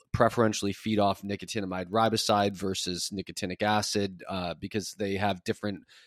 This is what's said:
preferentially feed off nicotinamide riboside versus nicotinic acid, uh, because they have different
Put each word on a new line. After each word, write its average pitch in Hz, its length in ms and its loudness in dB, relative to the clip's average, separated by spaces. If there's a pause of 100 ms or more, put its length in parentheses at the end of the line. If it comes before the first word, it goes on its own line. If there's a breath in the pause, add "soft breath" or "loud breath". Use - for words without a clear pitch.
(140)
preferentially 110 600 4
feed 107 260 0
off 101 220 4
nicotinamide 95 680 -6
riboside 107 640 4
versus 92 600 -4
nicotinic 90 480 -6
acid, 101 640 0
uh, 90 320 -4
because 98 340 -6
they 98 220 -2
have 95 280 0
different 104 400 -4 (240 soft breath)